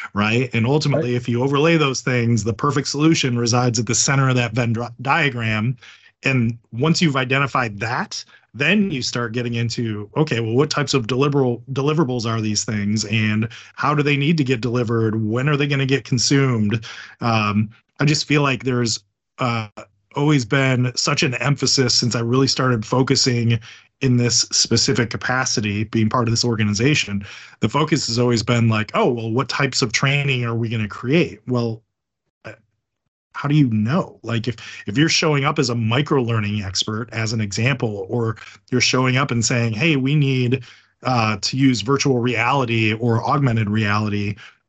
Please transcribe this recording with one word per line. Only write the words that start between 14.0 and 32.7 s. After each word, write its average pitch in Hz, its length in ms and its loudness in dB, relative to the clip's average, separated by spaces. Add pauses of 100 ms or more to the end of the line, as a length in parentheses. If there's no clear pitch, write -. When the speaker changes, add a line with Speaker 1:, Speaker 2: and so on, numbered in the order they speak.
Speaker 1:
they 143 140 2
need 151 220 2
to 147 60 2
get 123 180 -2
delivered? 113 600 0
When 117 260 0
are 151 80 2
they 143 120 0
gonna 139 180 0
get 131 180 0
consumed? 120 800 2 (360)
Um, 107 500 0 (300)
I 151 40 0
just 151 220 2
feel 147 160 2
like 131 220 0
there's, 120 340 0 (400)
uh, 117 300 -2 (480)
always 143 280 2
been 131 520 2
such - 260 0
an 123 120 0
emphasis 127 600 0
since 120 220 0
I 120 40 0
really 127 280 2
started 123 360 0
focusing 120 760 2 (400)
in 127 160 2
this 120 240 2 (120)
specific 117 580 0
capacity, 107 720 -2
being 110 240 0
part 120 200 0
of 113 40 2
this 113 120 0
organization. 104 800 0 (360)
The 120 80 2
focus 147 400 0
has 117 100 -2
always 120 240 2
been 117 260 2
like, 107 260 0
"Oh, 202 180 2
well, 113 180 -4
what 123 180 0
types - 340 -2
of 117 100 -2
training 139 520 -2
are 117 100 -2
we 117 140 -2
gonna 110 200 -4
create?" 139 580 -2
Well, 117 360 -2 (640)
uh, 110 80 -16 (800)